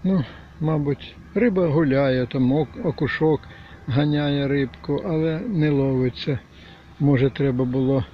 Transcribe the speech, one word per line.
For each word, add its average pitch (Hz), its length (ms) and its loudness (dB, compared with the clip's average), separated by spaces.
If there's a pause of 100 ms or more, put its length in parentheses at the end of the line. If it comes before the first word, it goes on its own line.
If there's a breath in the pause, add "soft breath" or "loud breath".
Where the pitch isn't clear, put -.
Ну, 180 220 0 (340 loud breath)
мабуть, 151 560 -2 (180)
риба 190 340 2
гуляє, 135 580 2
там 127 260 0
ок-, 147 340 -2
окушок 156 640 0 (400 loud breath)
ганяє 147 600 0
рибку, 139 580 -2
але 160 340 -2
не 165 300 0
ловиться. 135 720 -2 (600 loud breath)
Може, 139 300 4
треба 131 360 0
було 131 480 0